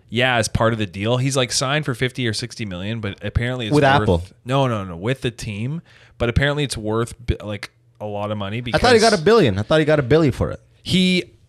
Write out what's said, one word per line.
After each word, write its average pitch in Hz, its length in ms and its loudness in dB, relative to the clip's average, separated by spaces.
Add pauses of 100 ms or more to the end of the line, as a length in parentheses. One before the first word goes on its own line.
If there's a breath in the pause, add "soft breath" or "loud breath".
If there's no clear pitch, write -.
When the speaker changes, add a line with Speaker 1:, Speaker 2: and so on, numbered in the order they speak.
(100)
Speaker 1:
Yeah, 123 260 2
as 110 120 2
part 113 260 2
of 110 40 -2
the 107 80 -2
deal. 98 320 -2
He's, 131 180 -2
like, 127 160 0
signed 143 340 -2
for 135 80 -2
fifty 123 340 -4
or 110 60 0
sixty - 320 -8
million, 101 340 -8
but 101 240 -8
apparently 120 420 -4
it's 104 80 0
Speaker 2:
With 147 100 4
Speaker 1:
worth 139 180 4
Speaker 2:
Apple? 90 200 2 (220)
Speaker 1:
No, 135 240 0
no, 107 160 -2
no, 90 120 -10
with 113 260 -4
the 127 80 -2
team. 113 500 -8 (380 soft breath)
But 117 120 0
apparently 143 340 0
it's 120 140 -6
worth, 110 360 -2 (120)
bi-, - 180 0
like, 104 260 -10 (300)
a 107 60 -8
lot 104 240 -6
of 107 80 -4
money 101 200 -6
Speaker 2:
I 123 200 -2
thought 247 140 4
he 226 60 6
Speaker 1:
because 220 120 4
Speaker 2:
got 214 80 4
a 156 40 -6
billion. 156 360 4
I 104 40 0
thought 156 180 2
he 156 60 2
got 151 120 4
a 139 40 2
billion 135 300 4
for - 180 -2
it. - 100 -10 (220)
Speaker 1:
He, 185 500 2 (160)